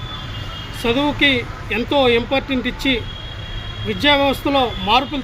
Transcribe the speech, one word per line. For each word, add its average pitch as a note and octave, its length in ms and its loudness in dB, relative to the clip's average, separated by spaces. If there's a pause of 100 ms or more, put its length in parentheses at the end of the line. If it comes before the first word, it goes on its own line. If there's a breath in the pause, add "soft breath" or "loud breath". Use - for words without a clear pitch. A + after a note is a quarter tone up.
(800)
చదువుకి C#4 500 2 (460)
ఎంతో C#4 220 2 (200)
ఇంపార్టెంట్ B3+ 520 0
ఇచ్చి C4+ 220 0 (920)
విద్యా A3 340 4
వ్యవస్థలో C#4 420 2 (240)
మార్పులు B3+ 360 2